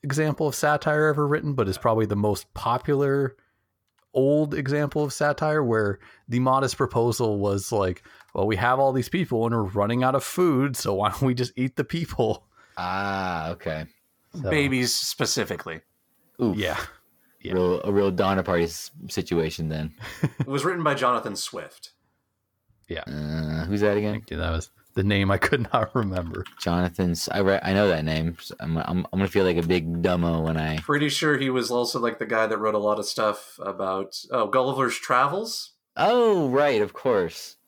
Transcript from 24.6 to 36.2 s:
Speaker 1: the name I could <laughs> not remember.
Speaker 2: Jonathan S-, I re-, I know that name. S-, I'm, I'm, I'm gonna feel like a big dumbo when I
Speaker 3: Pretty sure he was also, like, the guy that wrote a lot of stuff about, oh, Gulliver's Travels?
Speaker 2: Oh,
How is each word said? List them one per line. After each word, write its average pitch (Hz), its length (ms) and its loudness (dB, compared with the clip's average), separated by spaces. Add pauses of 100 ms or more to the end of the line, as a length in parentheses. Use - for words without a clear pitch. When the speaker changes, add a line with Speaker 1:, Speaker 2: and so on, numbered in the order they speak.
Speaker 1:
the 98 100 0
name 98 280 4
I 98 60 2
could 123 320 0
<laughs> - 40 -2
not 117 220 0
remember. 92 500 -4 (140)
Speaker 2:
Jonathan 90 520 0
S-, - 200 -4
I - 80 -2
re-, 98 240 4
I 95 100 0
know 101 140 4
that 80 180 2
name. 80 340 -2
S-, - 200 -16
I'm, 82 180 -4
I'm, 87 340 -2
I'm 95 80 -2
gonna 98 80 2
feel 98 180 2
like 87 120 2
a 85 60 0
big 85 380 0
dumbo 85 420 2
when 80 140 0
I 78 220 -2
Speaker 3:
Pretty 147 300 0
sure 147 280 2
he 135 120 0
was 123 220 0
also, 120 280 0
like, 117 200 -2
the 120 60 -4
guy 110 220 2
that 107 100 -2
wrote 107 180 0
a 104 40 2
lot 104 200 2
of 98 60 -4
stuff - 560 -4
about, 95 560 -4 (140)
oh, 127 160 0
Gulliver's 131 500 0
Travels? 143 760 -2 (240)
Speaker 2:
Oh, 208 520 4